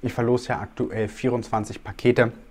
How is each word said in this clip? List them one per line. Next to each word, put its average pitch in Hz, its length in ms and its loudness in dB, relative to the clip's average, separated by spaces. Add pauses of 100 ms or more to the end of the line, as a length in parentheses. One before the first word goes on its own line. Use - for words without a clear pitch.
Ich 120 100 -2
verlose 123 380 0
ja 120 100 -2
aktuell 110 480 -4
vierundzwanzig 113 720 -2
Pakete. 120 520 4 (180)